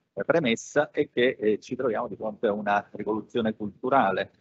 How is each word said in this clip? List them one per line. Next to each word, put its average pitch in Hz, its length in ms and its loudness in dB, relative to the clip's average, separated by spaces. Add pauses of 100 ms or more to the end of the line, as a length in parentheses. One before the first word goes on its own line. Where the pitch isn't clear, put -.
(140)
eh, 98 100 -4
premessa, 147 640 0
è 147 200 -2
che, 123 280 2
eh, 107 200 2
ci - 180 -10
troviamo 120 320 -2
di 95 80 -12
fronte 107 300 -4
a 101 60 4
una 104 400 0
rivoluzione 107 600 -2
culturale, 104 880 0